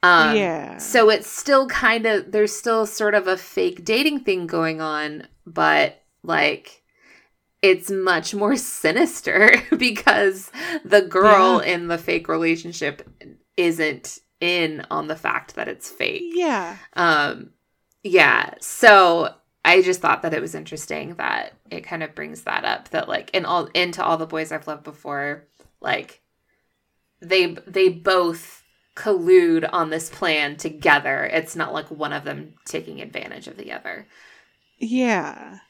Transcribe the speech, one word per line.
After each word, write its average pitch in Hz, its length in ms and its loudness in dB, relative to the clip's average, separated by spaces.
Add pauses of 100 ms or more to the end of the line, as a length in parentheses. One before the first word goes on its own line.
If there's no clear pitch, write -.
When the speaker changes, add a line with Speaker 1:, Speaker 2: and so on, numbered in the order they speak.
Speaker 1:
Um, 165 340 6
Speaker 2:
Yeah. 160 400 -4
Speaker 1:
so 226 320 4
it's - 200 0
still 269 380 2
kind 226 380 0
of, 208 260 -2
there's 208 240 0
still 226 300 -2
sort 214 300 -2
of 190 120 0
a 185 100 0
fake 180 460 -4
dating 277 420 0
thing 185 220 -2
going 160 340 -4
on, 151 460 -8 (200)
but, 156 560 0 (200)
like, 151 580 -4 (800)
it's 185 280 2
much 185 460 -2
more 208 220 2
<laughs> - 0 -
sinister - 960 2 (240)
because 202 760 0 (320)
the 202 180 6
girl 185 640 6
Speaker 2:
Yeah. 180 100 -2
Speaker 1:
in 170 140 -4
the 170 100 -2
fake 165 300 -4
relationship 165 800 -4 (480)
isn't 165 640 -2 (220)
in 170 500 -4
on 156 160 -6
the 151 80 -6
fact - 400 -6
that - 140 -8
it's - 200 -14
fake. - 340 -6 (100)
Speaker 2:
Yeah. 233 420 -4 (180)
Speaker 1:
Um, 156 580 -2 (520)
yeah. 156 560 4
So 180 720 6 (300)
I 180 180 6
just 185 200 0
thought - 220 0
that 165 100 -4
it 151 80 -4
was 160 140 -10
interesting 160 600 -12
that - 380 -6 (180)
it - 140 -14
kind 160 180 -10
of 156 120 -14
brings - 260 -14
that - 240 -4
up, - 240 -6
that, - 180 -4
like, - 260 -6
in 180 120 -2
all, 175 220 -2
into 175 360 -2
All 165 140 0
the 160 80 -6
Boys 160 260 -8
I've 151 160 -10
Loved 151 160 -12
Before, 143 640 -10 (320)
like, - 420 -8 (1000)
they, 175 340 0 (100)
they 185 220 2
both 170 760 -2 (340)
collude 175 720 4
on 165 180 -2
this 160 200 -6
plan 151 480 -2
together. 147 720 0
It's 160 240 -4
not 165 180 -6
like 156 160 -8
one 151 220 -8
of 143 140 -8
them 147 300 -12 (100)
taking 160 360 -10
advantage - 460 -14
of - 80 -18
the - 160 -16
other. - 380 -14 (680)
Speaker 2:
Yeah. 220 840 -4 (100)